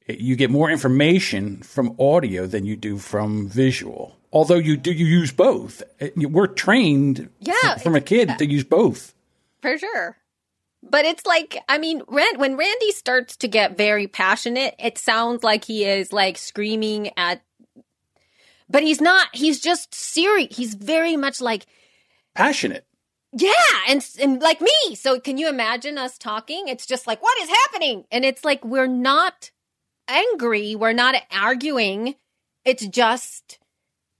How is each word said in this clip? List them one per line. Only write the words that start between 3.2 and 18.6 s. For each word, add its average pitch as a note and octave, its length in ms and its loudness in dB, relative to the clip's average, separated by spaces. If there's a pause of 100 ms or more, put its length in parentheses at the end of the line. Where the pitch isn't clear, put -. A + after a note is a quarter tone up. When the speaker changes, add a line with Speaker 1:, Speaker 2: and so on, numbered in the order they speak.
Speaker 1:
visual. - 680 -2 (160)
Although D#3+ 280 4
you D3+ 180 2
do, E3+ 160 -2
you E3 120 0
use D#3+ 280 4
both. - 500 2 (320)
We're D#3+ 320 2
trained D3+ 840 2 (120)
Speaker 2:
Yeah, F4 140 -2 (100)
Speaker 1:
f-, - 180 -2
from E3 120 2
a - 20 6
Speaker 2:
it's C#3 100 -2
Speaker 1:
kid A3 300 2
to D3+ 120 -2
use C#3+ 140 0
both. - 500 0 (480)
Speaker 2:
For D#4 160 -2
sure. D4 380 -8 (680)
But D4 220 2
it's E4 220 -2
like, E4 320 0 (100)
I C#4+ 120 2
mean, D#4+ 280 -4
Ran-, D4 320 0
when C4+ 160 0
Randy G#4 380 0
starts B3+ 440 -2
to B3 120 -4
get G3 280 2
very G#3 300 0
passionate, A#3 720 -2
it A#3 180 -6
sounds A#3 460 -2
like G#3+ 220 0
he A3 180 -2
is, G3 300 -2
like, F#3+ 240 0
screaming G#3+ 800 -4
at, F3+ 240 -2 (1300)